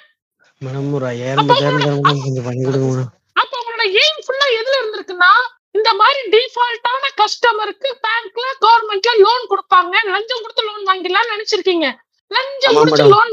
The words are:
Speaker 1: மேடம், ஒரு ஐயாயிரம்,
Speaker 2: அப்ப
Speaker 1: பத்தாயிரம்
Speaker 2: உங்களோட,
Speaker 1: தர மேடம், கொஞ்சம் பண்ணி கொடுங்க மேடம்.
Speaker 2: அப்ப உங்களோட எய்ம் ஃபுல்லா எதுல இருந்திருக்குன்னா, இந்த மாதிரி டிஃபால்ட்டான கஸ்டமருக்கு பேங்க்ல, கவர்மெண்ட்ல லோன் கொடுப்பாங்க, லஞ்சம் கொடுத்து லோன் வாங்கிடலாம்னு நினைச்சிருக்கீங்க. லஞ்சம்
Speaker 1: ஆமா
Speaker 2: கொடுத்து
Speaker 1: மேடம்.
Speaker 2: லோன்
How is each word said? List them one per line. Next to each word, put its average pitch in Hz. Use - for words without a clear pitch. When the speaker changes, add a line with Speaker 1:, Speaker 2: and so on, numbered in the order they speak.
Speaker 1:
மேடம், 139
ஒரு 127
ஐயாயிரம், 123
Speaker 2:
அப்ப 147
Speaker 1:
பத்தாயிரம் 143
Speaker 2:
உங்களோட, 143
Speaker 1:
தர 143
மேடம், 143
கொஞ்சம் 131
பண்ணி 123
கொடுங்க 135
மேடம். 127
Speaker 2:
அப்ப -
உங்களோட 466
எய்ம் 605
ஃபுல்லா 539
எதுல 523
இருந்திருக்குன்னா, 381
இந்த 440
மாதிரி 466
டிஃபால்ட்டான 480
கஸ்டமருக்கு 427
பேங்க்ல, 453
கவர்மெண்ட்ல 440
லோன் 480
கொடுப்பாங்க, 370
லஞ்சம் 440
கொடுத்து 440
லோன் 415
வாங்கிடலாம்னு 381
நினைச்சிருக்கீங்க. 370
லஞ்சம் 539
Speaker 1:
ஆமா -
Speaker 2:
கொடுத்து -
Speaker 1:
மேடம். 403
Speaker 2:
லோன் 453